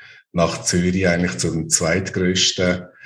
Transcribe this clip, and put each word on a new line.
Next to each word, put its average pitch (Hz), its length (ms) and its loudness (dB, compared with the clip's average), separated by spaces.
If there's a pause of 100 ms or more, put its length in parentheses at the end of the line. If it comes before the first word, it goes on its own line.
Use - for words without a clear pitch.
(320)
nach 85 300 0
Zürich 90 460 0
eigentlich 87 300 0
zu 82 120 -2
den 80 200 -4
zweitgrössten, 90 1120 0 (220)